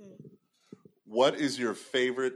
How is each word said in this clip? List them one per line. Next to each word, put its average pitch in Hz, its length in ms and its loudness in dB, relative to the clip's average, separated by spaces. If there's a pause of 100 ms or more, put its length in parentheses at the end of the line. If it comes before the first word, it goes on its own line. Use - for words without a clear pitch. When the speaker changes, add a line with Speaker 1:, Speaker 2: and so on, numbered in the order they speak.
Speaker 1:
Hmm. - 260 -20 (760)
Speaker 2:
What 123 320 4
is 143 220 -2
your 117 160 -2
favorite 127 600 -2